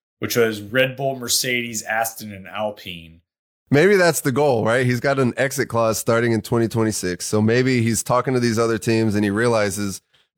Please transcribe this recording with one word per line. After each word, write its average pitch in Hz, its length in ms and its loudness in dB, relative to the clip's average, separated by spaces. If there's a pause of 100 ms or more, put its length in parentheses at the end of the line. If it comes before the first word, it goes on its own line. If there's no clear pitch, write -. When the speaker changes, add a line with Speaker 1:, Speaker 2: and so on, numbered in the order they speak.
(180)
Speaker 1:
which 123 180 -8
was 110 240 0
Red 127 360 -2
Bull, 135 220 -6
Mercedes, 120 640 -4
Aston, 110 500 -6
and 95 140 -16
Alpine. 90 760 -10 (500)
Speaker 2:
Maybe 175 260 6
that's 175 240 2
the 143 120 0
goal, 123 340 2
right? 123 180 2
He's 123 160 0
got 139 180 0
an 123 200 2
exit 127 320 -2
clause 113 280 2
starting 117 340 2
in 107 100 2
twenty 117 260 0
twenty-six. 107 560 -2
So 107 160 0
maybe 123 420 2
he's 113 200 0
talking 123 320 0
to 123 60 0
these 117 180 0
other 113 180 2
teams 110 380 2
and 104 100 2
he 104 60 2
realizes 104 720 0 (360)